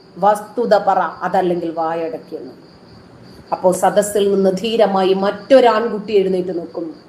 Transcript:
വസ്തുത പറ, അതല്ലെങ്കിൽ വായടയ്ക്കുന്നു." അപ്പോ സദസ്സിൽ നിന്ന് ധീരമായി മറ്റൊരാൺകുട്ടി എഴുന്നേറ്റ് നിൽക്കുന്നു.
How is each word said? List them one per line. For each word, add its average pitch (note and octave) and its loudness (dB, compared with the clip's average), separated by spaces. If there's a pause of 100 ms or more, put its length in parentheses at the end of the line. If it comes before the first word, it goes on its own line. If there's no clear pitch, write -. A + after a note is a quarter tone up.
(180)
വസ്തുത G#3 0
പറ, F#3+ 0
അതല്ലെങ്കിൽ F3 -2
വായടയ്ക്കുന്നു." D#3+ -8 (1000)
അപ്പോ F3+ 0
സദസ്സിൽ G3 0
നിന്ന് F#3+ 2
ധീരമായി F#3+ 0
മറ്റൊരാൺകുട്ടി G#3+ 2
എഴുന്നേറ്റ് F#3 0
നിൽക്കുന്നു. E3 -12 (140)